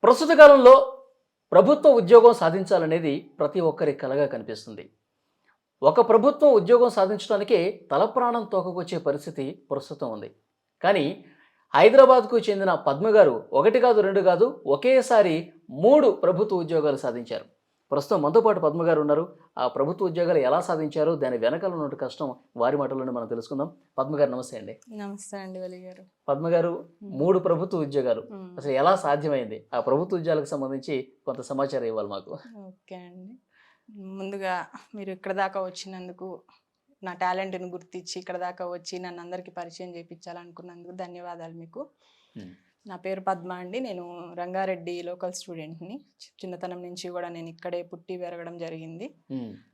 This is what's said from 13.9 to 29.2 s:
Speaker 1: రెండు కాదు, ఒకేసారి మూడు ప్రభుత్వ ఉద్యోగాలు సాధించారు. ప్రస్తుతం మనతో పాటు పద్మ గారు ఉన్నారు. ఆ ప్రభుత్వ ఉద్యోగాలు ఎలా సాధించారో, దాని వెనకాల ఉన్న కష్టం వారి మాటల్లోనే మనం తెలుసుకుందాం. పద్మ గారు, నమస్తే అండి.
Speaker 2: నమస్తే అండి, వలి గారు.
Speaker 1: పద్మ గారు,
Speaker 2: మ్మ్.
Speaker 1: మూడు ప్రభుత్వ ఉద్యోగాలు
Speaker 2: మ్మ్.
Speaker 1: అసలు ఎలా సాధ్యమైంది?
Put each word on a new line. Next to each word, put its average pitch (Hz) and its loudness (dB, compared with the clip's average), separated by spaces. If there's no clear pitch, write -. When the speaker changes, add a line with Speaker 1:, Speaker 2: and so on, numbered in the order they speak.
Speaker 1:
రెండు 196 0
కాదు, 185 0
ఒకేసారి 190 2
మూడు 240 4
ప్రభుత్వ 185 0
ఉద్యోగాలు 156 -2
సాధించారు. 120 -8
ప్రస్తుతం 147 -2
మనతో 160 2
పాటు 214 2
పద్మ 160 -2
గారు 156 2
ఉన్నారు. 147 -2
ఆ 127 -2
ప్రభుత్వ 151 -4
ఉద్యోగాలు 170 0
ఎలా 143 2
సాధించారో, 160 -2
దాని 127 -4
వెనకాల 160 -2
ఉన్న 147 -8
కష్టం 131 -10
వారి 127 0
మాటల్లోనే 135 -6
మనం 120 -8
తెలుసుకుందాం. 135 -8
పద్మ 143 -6
గారు, 139 2
నమస్తే 123 -12
అండి. 104 -16
Speaker 2:
నమస్తే 202 -16
అండి, 190 -16
వలి 185 -14
గారు. 185 -20
Speaker 1:
పద్మ 147 -4
గారు, 170 -2
Speaker 2:
మ్మ్. 190 -14
Speaker 1:
మూడు 180 2
ప్రభుత్వ 180 -4
ఉద్యోగాలు 135 -4
Speaker 2:
మ్మ్. 185 -18
Speaker 1:
అసలు 143 -8
ఎలా 147 2
సాధ్యమైంది? 143 -4